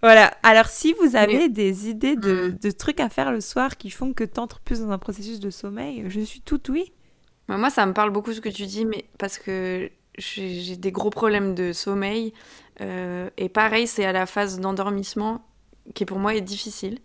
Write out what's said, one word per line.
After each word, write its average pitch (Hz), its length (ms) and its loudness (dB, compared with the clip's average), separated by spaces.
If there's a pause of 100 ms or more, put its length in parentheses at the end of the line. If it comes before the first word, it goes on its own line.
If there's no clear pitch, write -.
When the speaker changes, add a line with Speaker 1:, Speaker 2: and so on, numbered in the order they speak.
Speaker 1:
Voilà. 220 300 10 (120)
Alors, 226 240 10
si - 320 0
vous 285 160 6
avez 214 220 6
Speaker 2:
Mais 320 120 4
Speaker 1:
des 202 400 -2
idées 233 260 0
de, 190 360 2
Speaker 2:
Hmm. 185 100 -6
Speaker 1:
de 208 100 0
trucs - 280 -4
à 254 100 2
faire 269 220 -2
le 226 100 -2
soir 262 360 -2
qui - 120 -12
font 262 240 -4
que 226 100 0
t'entres 233 360 -8
plus 240 200 -2
dans 220 120 -4
un 196 60 -2
processus 208 420 -10
de 196 100 -6
sommeil, 220 580 -10
je 190 140 -6
suis 214 200 -10
toute - 280 -4
oui. 330 220 -4 (560)
Speaker 2:
Bah, 196 100 -4
moi, 233 120 2
ça 226 160 2
me 190 80 0
parle 214 180 4
beaucoup 208 220 -4
ce 220 80 -10
que 220 80 -4
tu 202 160 -8
dis, 202 200 -4
mais 214 200 -4 (140)
parce 196 180 -6
que 185 520 -6 (280)
j'ai, 190 320 -10 (100)
j'ai 180 160 -8
des 180 160 -4
gros 202 180 -2
problèmes 202 460 0
de 175 160 -2
sommeil. 202 640 -4 (480)
Euh, 185 560 -8
et 185 120 -4
pareil, 220 380 2
c'est 208 180 -2
à 190 60 0
la 185 140 0
phase 190 340 -4
d'endormissement 196 840 -4 (480)
qui, - 120 -4
pour 190 140 -6
moi, 202 140 0
est 214 80 0
difficile. 202 640 -8